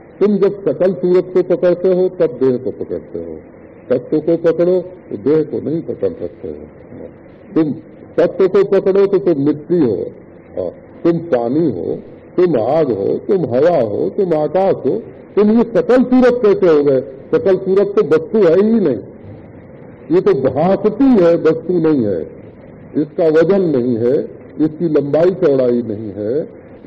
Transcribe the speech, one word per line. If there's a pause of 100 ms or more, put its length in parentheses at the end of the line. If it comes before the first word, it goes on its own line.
(200)
तुम
जब
सकल
सूरत
को
पकड़ते
हो,
तब
देह
को
पकड़ते
हो। (520)
तत्व
को
पकड़ो
तो
देह
को
नहीं
पकड़
सकते
हो। (1000)
तुम (440)
तत्व
को
पकड़ो
तो
तुम
मिट्टी
हो, (520)
हाँ, (340)
तुम
पानी
हो, (380)
तुम
आग
हो,
तुम
हवा
हो,
तुम
आकाश
हो, (340)
तुम
ये
सकल
सूरत
कैसे
हो
गए?
सकल
सूरत
तो
वस्तु
है
ही
नहीं, (1120)
ये
तो
भासती
है,
वस्तु
नहीं
है। (640)
इसका
वजन
नहीं
है, (320)
इसकी
लंबाई
चौड़ाई
नहीं
है, (380)